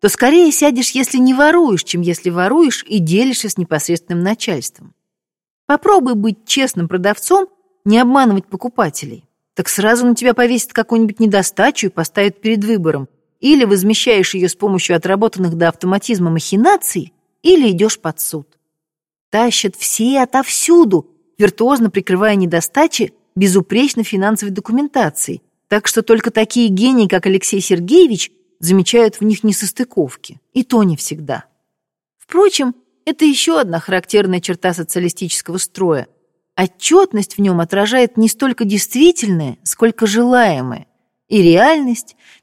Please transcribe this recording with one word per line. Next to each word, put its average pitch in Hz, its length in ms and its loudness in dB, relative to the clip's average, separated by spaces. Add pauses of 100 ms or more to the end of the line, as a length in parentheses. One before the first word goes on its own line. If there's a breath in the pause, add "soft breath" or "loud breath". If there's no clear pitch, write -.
то 208 100 0
скорее 302 420 4
сядешь, 262 380 0
если 262 260 -4
не 254 160 2
воруешь, 294 520 2
чем 175 180 -6
если 175 260 -4
воруешь 220 580 0
и 214 120 -2
делишься 208 500 0
с - 80 -8
непосредственным 170 640 -4
начальством. 185 720 -6 (720)
Попробуй 294 480 2
быть 208 300 -4
честным 254 440 -2
продавцом, 214 600 0 (360)
не 214 140 4
обманывать 247 480 2
покупателей. 180 760 -8 (300)
Так 180 140 -6
сразу 233 380 0
на 240 80 4
тебя 240 200 0
повесят 240 380 -2
какую-нибудь 226 480 -2
недостачу 208 680 0
и 185 40 -2
поставят 196 500 -4
перед 220 240 -2
выбором. 160 440 -2 (300)
Или 262 260 4
возмещаешь 202 720 0
её 180 140 -2
с 170 60 -6
помощью 185 420 -2
отработанных 185 600 -2
до 170 120 0
автоматизма 185 600 -2
махинаций, 202 840 -2 (300)
или 302 280 4
идёшь 196 280 0
под 160 200 -8
суд. - 280 -10 (840)
Тащат 220 460 -2
все 262 440 -2
отовсюду, 262 920 2 (280)
виртуозно 226 520 2
прикрывая 196 440 0
недостачи 190 800 0 (240)
безупречной 202 680 0
финансовой 202 480 -2
документацией. 220 920 -4 (260)
Так 208 180 -2
что 226 160 -2
только 226 280 2
такие 226 380 0
гении, 214 400 2
как 180 180 0
Алексей 190 340 0
Сергеевич – 208 720 2 (260)
замечают 190 580 2
в - 80 -6
них 214 200 0
несостыковки. 196 960 -4 (140)
И 254 80 -2
то 226 200 2
не 175 140 0
всегда. 147 480 -10 (720)
Впрочем, 330 580 0 (300)
это - 200 -4
ещё 311 340 0
одна 175 220 -2
характерная 185 600 -2
черта 180 320 -4
социалистического 175 840 -6
строя. 175 480 -4 (480)
Отчётность 220 840 0
в - 20 -2
нём 185 200 0
отражает 214 560 0
не 220 120 2
столько 247 360 -4
действительное, 202 1000 0
сколько 226 420 0
желаемое. 202 800 0 (420)
И 214 120 2
реальность 240 760 2 (280 soft breath)